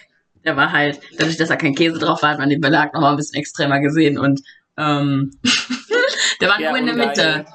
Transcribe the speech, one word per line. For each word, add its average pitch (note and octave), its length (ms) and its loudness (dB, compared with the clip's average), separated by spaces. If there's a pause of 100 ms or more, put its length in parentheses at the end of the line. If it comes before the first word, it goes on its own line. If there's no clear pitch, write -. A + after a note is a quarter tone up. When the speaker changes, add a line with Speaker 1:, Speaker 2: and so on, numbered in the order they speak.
(440)
Speaker 1:
der D#3+ 140 -2
war D3+ 140 2
halt, D3 280 0 (200)
dadurch, D#3+ 180 0
dass D#3+ 120 0
da - 60 0
kein D3 200 0
Käse D#3+ 240 0
drauf D#3+ 240 -2
war, D3+ 80 4
hat D3+ 80 -4
man C#3 100 0
den D3 120 2
Belag D3+ 320 2
nochmal D3 180 2
ein D3 60 0
bisschen D3 220 -6
extremer C#3+ 400 -2
gesehen. C#3+ 380 2
Und, C#3 240 0 (360)
ähm, C#3+ 680 -2
<laughs> A4+ 1000 -2
der - 80 2
war G#3 100 2
Speaker 2:
Ja, D#3 120 -2
Speaker 1:
nur B3+ 80 -2
in B3 80 -2
der A#3 80 -2
Speaker 2:
ungeil. A#3 140 2
Speaker 1:
Mitte. D#3+ 460 -2